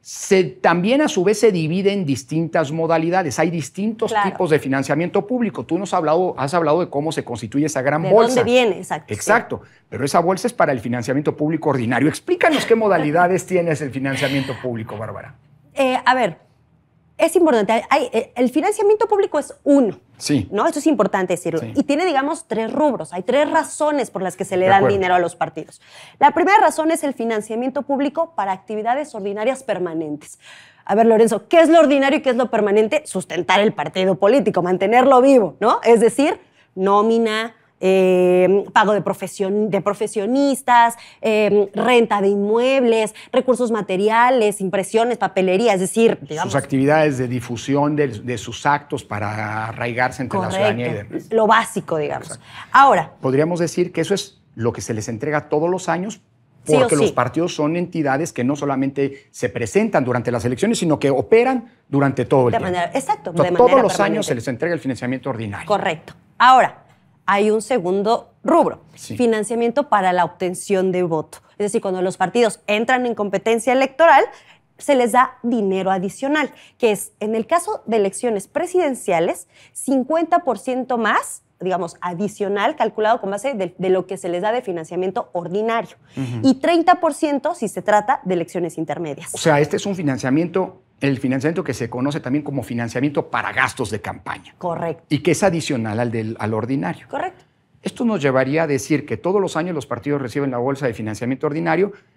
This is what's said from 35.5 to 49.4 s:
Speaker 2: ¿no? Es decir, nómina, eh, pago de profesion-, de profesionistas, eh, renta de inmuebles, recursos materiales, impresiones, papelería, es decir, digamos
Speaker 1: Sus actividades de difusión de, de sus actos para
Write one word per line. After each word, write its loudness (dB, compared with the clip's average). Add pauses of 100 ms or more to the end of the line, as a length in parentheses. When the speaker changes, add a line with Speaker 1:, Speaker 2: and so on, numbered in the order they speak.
Speaker 2:
¿no? 2
Es 6
decir, 2 (340)
nómina, 0 (260)
eh, 4
pago 4
de 0
profesion-, -4
de -2
profesionistas, 0 (260)
eh, 2
renta 4
de 2
inmuebles, 2 (180)
recursos 0
materiales, 2
impresiones, 0
papelería, 2
es 0
decir, 2
digamos -6
Speaker 1:
Sus 2
actividades 2
de -4
difusión -2
de, 0
de -8
sus -8
actos -2
para -6